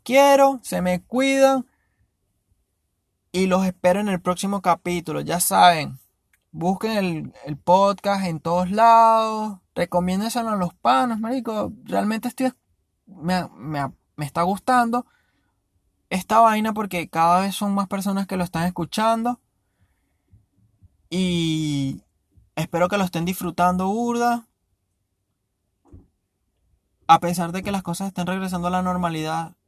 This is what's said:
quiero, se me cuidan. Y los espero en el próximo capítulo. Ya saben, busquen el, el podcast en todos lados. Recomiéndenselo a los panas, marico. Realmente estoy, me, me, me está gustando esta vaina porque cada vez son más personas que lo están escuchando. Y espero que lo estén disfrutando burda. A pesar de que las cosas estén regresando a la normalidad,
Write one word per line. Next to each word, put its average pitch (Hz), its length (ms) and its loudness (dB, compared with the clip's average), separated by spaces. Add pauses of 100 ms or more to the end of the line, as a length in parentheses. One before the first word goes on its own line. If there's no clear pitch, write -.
quiero, 277 600 6
se 180 180 -4
me 180 220 -2
cuidan. 269 600 2 (1700)
Y 185 160 0
los 185 180 2
espero 180 360 0
en 214 80 -2
el 180 120 -2
próximo 196 400 -4
capítulo. 170 600 -2
Ya 156 180 -4
saben, 170 640 2 (500)
busquen 185 460 -4
el, 165 380 -4 (100)
el 147 120 -8
podcast 196 680 2
en 165 160 -4
todos 180 320 -2
lados. 220 880 4 (160)
Recomiéndenselo 190 720 -2
a 214 80 -2
los 175 180 -4
panas, 247 460 0
marico. 226 520 -4 (120)
Realmente 208 420 -2
estoy, 254 260 -2 (540)
me, 175 440 -4
me, 139 420 -8 (240)
me 147 100 -6
está 170 160 -4
gustando 233 640 0 (1040)
esta 202 300 2
vaina 214 340 4
porque 185 340 -6
cada 170 320 2
vez 196 140 -2
son 202 200 -4
más 196 120 0
personas 196 400 -4
que 185 100 -6
lo 180 80 -2
están 170 200 -4
escuchando. 226 760 -2 (1700)
Y 156 920 -2 (540)
espero 170 320 -2
que 202 100 -2
lo 196 60 0
estén 170 200 -6
disfrutando 180 600 -2
burda. 233 640 -2 (2500)
A 165 120 8
pesar 170 320 -4
de 185 100 -8
que 202 100 -6
las 196 100 -4
cosas 190 260 -8
estén 180 180 -6
regresando 180 420 -4
a - 20 0
la 185 100 0
normalidad, 165 760 -4 (120)